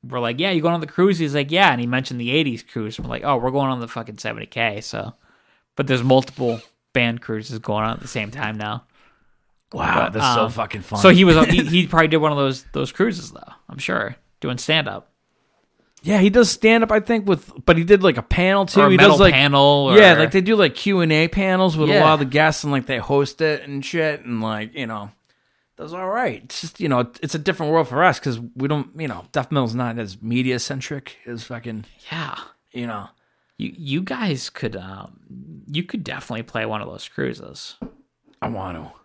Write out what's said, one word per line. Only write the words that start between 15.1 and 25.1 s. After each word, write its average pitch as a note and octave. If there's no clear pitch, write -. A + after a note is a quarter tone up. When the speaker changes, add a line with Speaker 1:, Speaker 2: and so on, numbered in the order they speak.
Speaker 2:
Yeah, G3
he F#3+
does A3
stand A3+
up. A3
I G#3+
think G#3+
with, F#3
but E3+
he E3
did, F#3+
like, E3
a A#2
panel F#3+
too. -
Speaker 1:
Or G3
a G3
Speaker 2:
He F#3
Speaker 1:
metal E3
Speaker 2:
does, E3
like, F#3
Speaker 1:
panel. C#3
Or G3
Speaker 2:
yeah, F#3+
like, D#3+
they F#3+
do, G#3+
like, F3
Q G3
and E3
A D#3
panels F#3
with D#3
a -
Speaker 1:
Yeah. G3
Speaker 2:
lot D#3
of D3
the C#3+
guests, D3
and, C#3+
like, C3
they C3
host C#3
it D3+
and C#3
shit, D#3
and, A#2
like, A2
you C#3
know, G#2